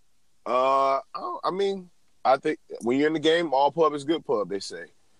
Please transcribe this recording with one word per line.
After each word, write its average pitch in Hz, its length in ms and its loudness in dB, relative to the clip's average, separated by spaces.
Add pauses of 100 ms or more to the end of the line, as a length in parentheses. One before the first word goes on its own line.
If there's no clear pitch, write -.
(460)
Uh, 135 520 2
I 131 40 -4 (140)
don't, - 280 -8
I 156 80 -2
mean, 196 380 -4 (360)
I 135 120 6
think 151 220 -4 (220)
when 120 180 0
you're 151 80 4
in 156 60 0
the 160 60 -2
game, 160 340 2
all 139 180 4
pub 156 220 2
is 143 100 -6
good 147 220 -2
pub, 104 240 -2
they 98 100 -4
say. 87 260 -14 (340)